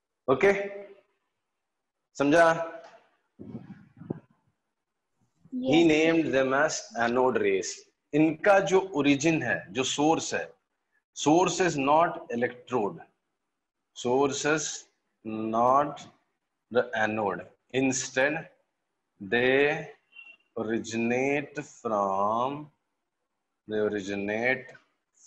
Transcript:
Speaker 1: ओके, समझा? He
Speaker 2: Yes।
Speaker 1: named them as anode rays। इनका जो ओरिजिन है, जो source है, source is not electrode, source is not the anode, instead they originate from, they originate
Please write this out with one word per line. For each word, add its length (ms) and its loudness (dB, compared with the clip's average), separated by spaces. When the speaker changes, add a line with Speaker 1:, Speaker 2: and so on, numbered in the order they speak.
Speaker 1:
ओके, 240 4
समझा? 280 4
He 260 2
Speaker 2:
Yes। 80 8
Speaker 1:
named 480 4
them 200 2
as 260 0
anode 380 2
rays। 320 0
इनका 460 4
जो 200 2
ओरिजिन 640 0
है, 300 -6
जो 120 -2
source 500 0
है, 180 -6
source 440 2
is 180 0
not 540 2
electrode, 680 -4
source 480 0
is 400 -2
not 800 0
the 220 0
anode, 520 -2
instead 720 -2
they 680 0
originate 1080 -4
from, 1080 -4
they 100 -4
originate 880 -4